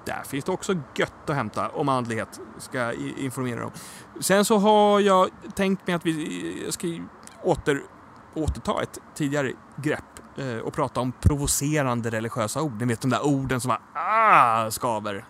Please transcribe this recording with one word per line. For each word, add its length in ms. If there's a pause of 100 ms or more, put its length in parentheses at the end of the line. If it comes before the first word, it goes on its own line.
Där 220
finns 180
det 80
också 220 (200)
gött 360
att 60
hämta 320
om 200
andlighet, 520 (180)
ska 200
jag 160
i-, 300
informera 420
om. 60 (480)
Sen 240
så 140
har 420
jag 280 (260)
tänkt 320
mig 100
att 100
vi, 580
jag 100
ska 120 (560)
åter-, 400 (520)
återta 480
ett 160 (160)
tidigare 380 (240)
grepp, 640
eh, 180
och 160
prata 280
om 120
provocerande 1000
religiösa 520
ord. 180
Ni 40
vet 160
de 100
där 160
orden 340
som 80
bara, 120 (140)
ah, 760
skaver. 600